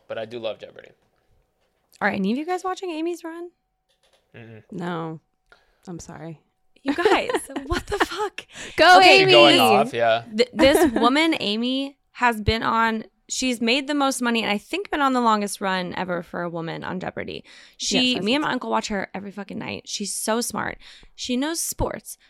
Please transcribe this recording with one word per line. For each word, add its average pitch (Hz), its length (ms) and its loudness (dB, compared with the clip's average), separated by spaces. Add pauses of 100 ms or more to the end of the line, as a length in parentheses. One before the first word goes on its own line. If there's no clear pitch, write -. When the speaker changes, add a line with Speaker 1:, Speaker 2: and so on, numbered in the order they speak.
Speaker 1:
but 110 100 -8
I 113 80 -6
do 117 120 -12
love 110 200 -6
Jeopardy. - 320 -20 (1120)
Speaker 2:
Are 202 80 0
any 196 220 -2
of 247 60 -4
you 302 60 -6
guys 359 200 -6
watching 370 260 -8
Amy's 330 340 -6
run? 339 260 -14 (840)
Speaker 1:
Mm-mm. 113 360 -20
Speaker 3:
No. 165 500 -10 (680)
I'm 180 120 -14
sorry. 156 420 -16 (440)
Speaker 2:
You 277 100 -2
guys, 359 340 2 (200)
Speaker 3:
<laughs> 277 180 -10
Speaker 2:
what 349 220 -6
the 403 100 -4
fuck? 381 480 -4 (300)
Speaker 3:
Go, 359 220 10
Speaker 2:
Okay. 381 240 10
Speaker 3:
Amy. 381 100 4
Speaker 1:
She - 40 8
going 349 240 8
off, - 320 4
yeah. 117 300 2 (120)
Speaker 2:
Th-, 214 200 0
this 269 380 6
woman, 285 480 2
Amy, 254 560 -4 (160)
has 233 280 0
been 220 220 0
on, 226 420 0 (240)
she's 254 320 -2
made 262 280 0
the 302 60 -2
most 269 280 0
money 233 220 0
and 202 60 -2
I 208 80 0
think 381 320 -8
been 311 100 -2
on 269 120 2
the 247 80 0
longest 214 400 0
run 185 360 -4
ever 180 260 -4
for 175 200 -8
a 175 60 -6
woman 165 360 -8
on 180 160 -8
Jeopardy. - 420 -10 (340)
She, 254 360 0
Speaker 3:
Yes, 190 100 -2
I - 20 -6
Speaker 2:
me 214 120 2
and 302 60 0
Speaker 3:
think - 0 -
Speaker 2:
my 277 60 -2
Speaker 3:
so. - 40 -2
Speaker 2:
uncle 233 180 -6
watch 220 180 -2
her 202 240 -6
every 196 200 -12
fucking 190 260 -12
night. - 300 -10
She's - 260 -8
so 226 260 -2
smart. - 380 -6 (380)
She 247 200 -4
knows 311 240 -4
sports. - 560 -6 (140)